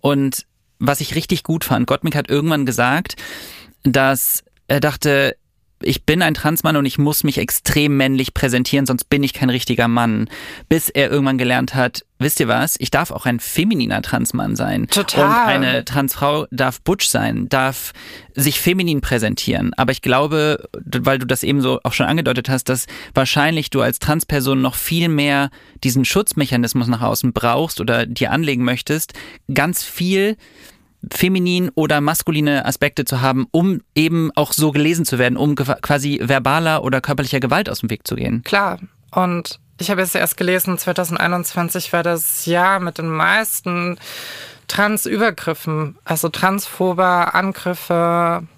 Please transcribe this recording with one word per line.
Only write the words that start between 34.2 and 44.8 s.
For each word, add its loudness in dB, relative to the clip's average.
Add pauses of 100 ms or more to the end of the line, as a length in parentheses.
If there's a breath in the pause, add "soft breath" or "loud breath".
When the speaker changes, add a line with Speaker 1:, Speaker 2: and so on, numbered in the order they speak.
Speaker 1:
auch 0
so 2
gelesen 2
zu -2
werden, 2
um 2
gewa-, -2
quasi 0
verbaler 2
oder 0
körperlicher -2
Gewalt 0
aus -6
dem -4
Weg -6
zu -4
gehen. -2
Speaker 2:
Klar. 0 (300)
Und -2 (180)
ich -4
habe 0
jetzt -2
erst 0
gelesen, 0
zweitausendeinundzwanzig -2
war 0
das -2
Jahr 2
mit -6
den -6
meisten -2 (720 loud breath)
Transübergriffen, -2